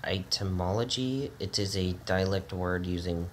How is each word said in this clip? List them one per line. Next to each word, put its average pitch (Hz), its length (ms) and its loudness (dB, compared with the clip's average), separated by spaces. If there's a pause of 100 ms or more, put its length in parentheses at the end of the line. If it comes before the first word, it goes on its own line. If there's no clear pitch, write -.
etymology. 101 1300 0
It 101 200 -2
is 98 160 0
a 92 180 2 (120)
dialect 95 480 2
word 90 320 0
using 87 480 -2